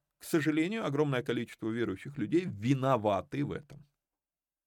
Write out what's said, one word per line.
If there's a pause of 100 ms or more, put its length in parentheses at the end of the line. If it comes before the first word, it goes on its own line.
(200)
К
сожалению,
огромное
количество
верующих
людей
виноваты
в
этом. (800)